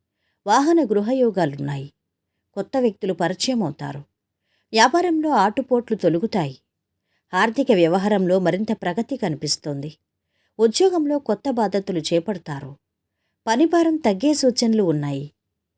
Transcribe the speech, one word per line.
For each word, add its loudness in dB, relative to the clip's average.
వాహన 4
గృహయోగాలున్నాయి. 0
కొత్త -6
వ్యక్తులు 0
పరిచయం -2
అవుతారు. -8
వ్యాపారంలో 2
ఆటుపోట్లు 0
తొలగుతాయి. -2
ఆర్థిక 0
వ్యవహారంలో 2
మరింత 0
ప్రగతి -4
కనిపిస్తోంది. -6
ఉద్యోగంలో 2
కొత్త -4
బాధ్యతలు -2
చేపడతారు. -6
పనిభారం 2
తగ్గే 0
సూచనలు 2
ఉన్నాయి. -2